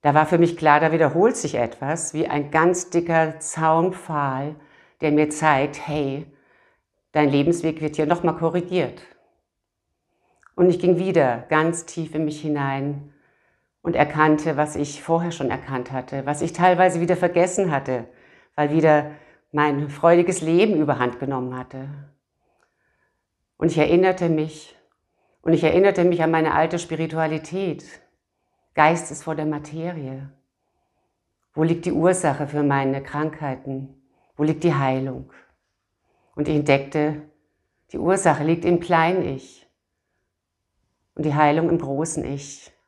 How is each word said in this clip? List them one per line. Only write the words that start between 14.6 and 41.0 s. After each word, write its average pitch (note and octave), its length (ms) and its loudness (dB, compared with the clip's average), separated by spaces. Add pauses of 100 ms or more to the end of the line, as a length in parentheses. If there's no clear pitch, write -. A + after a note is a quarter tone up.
ich C#3+ 260 -6
vorher E3+ 280 0
schon C3+ 200 -4
erkannt C3 420 -6
hatte, C3+ 340 -6
was C#3+ 160 -4
ich E3 100 -4
teilweise F3+ 480 4
wieder E3+ 160 2
vergessen F3+ 540 0
hatte, C3 360 -4 (480)
weil D3 160 0
wieder D3+ 420 4 (380)
mein D3 380 0
freudiges F3 540 4
Leben F3 360 2
überhand B2+ 400 0
genommen B2+ 380 -6
hatte. C3 320 -14 (1700)
Und E3 140 0
ich E3+ 80 -2
erinnerte F3+ 500 4
mich, D#3 480 -4 (640)
und E3 140 2
ich E3 100 0
erinnerte F#3 400 4
mich E3+ 180 2
an D#3+ 80 2
meine D#3+ 220 2
alte D#3+ 260 0
Spiritualität. D#3+ 1040 -6 (920)
Geist D#3+ 360 4
ist D3 120 -14
vor D#3 140 -6
der D3+ 100 -4
Materie. D3 840 -8 (1200)
Wo D3+ 80 -2
liegt E3 240 0
die F3 60 -2
Ursache D#3+ 540 0
für D3 160 -4
meine C#3 400 0
Krankheiten? C3+ 1000 -8 (340)
Wo D3 60 -2
liegt D#3+ 220 -2
die E3 100 2
Heilung? C3 580 -4 (1040)
Und D3+ 140 -4
ich D3+ 80 0
entdeckte, D3 640 0 (720)
die - 60 -8
Ursache E3+ 460 2
liegt E3+ 220 0
im F3 120 4
kleinen E3+ 460 0
Ich - 420 -10 (1500)